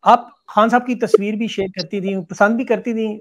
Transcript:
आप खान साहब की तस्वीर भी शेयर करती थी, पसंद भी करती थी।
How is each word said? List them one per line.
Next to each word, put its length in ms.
आप 260
खान 200
साहब 180
की 80
तस्वीर 420
भी 120
शेयर 200
करती 320
थी, 200
पसंद 360
भी 80
करती 300
थी। 260